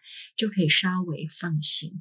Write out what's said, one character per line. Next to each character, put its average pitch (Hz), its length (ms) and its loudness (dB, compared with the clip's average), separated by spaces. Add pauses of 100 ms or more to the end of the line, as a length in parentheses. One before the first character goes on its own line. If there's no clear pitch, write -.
(360)
就 220 120 4
可 190 140 0
以 151 60 4
稍 185 340 2
微 160 260 -6
放 160 340 -4
心， - 280 2 (100)